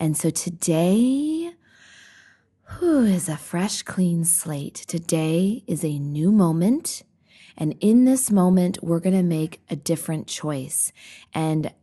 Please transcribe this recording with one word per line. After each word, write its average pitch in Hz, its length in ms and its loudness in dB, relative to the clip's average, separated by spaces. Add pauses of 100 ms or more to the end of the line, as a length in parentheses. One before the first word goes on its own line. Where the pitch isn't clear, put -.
And 156 160 0
so 165 140 -2
today, 233 1200 0 (1300)
whew, 311 260 2
is 185 240 2
a 151 80 -4
fresh, - 460 -4
clean 170 420 0
slate. 151 520 -2 (120)
Today 165 800 0
is 160 180 -4
a 147 140 -2
new 151 340 0
moment. 190 680 2 (540)
And 151 220 -4
in 226 260 6
this 262 280 2
moment, 180 500 4
we're 165 160 0
gonna 185 240 2
make 165 380 -2 (100)
a 165 60 -6
different 160 500 -4
choice. 143 640 -6 (420)
And 156 400 -2 (100)